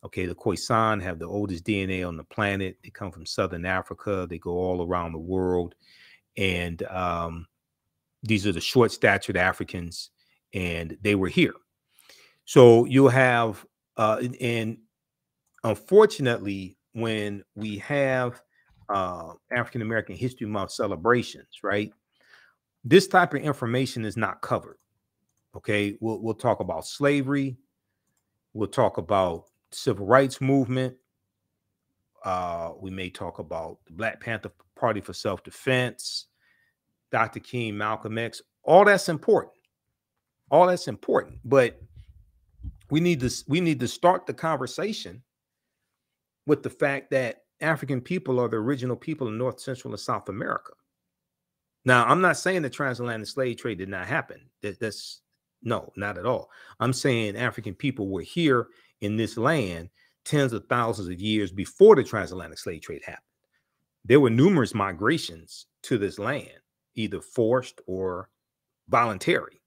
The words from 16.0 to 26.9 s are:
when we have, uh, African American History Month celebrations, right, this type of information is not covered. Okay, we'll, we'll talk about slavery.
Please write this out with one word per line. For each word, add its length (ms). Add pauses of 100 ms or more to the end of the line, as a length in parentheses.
when 500 (140)
we 220
have, 640 (480)
uh, 440 (180)
African 320
American 320
History 320
Month 240
celebrations, 960
right, 280 (920)
this 240
type 260
of 80
information 600
is 120
not 240
covered. 380 (800)
Okay, 440
we'll, 200
we'll 140
talk 260
about 260
slavery. 720 (960)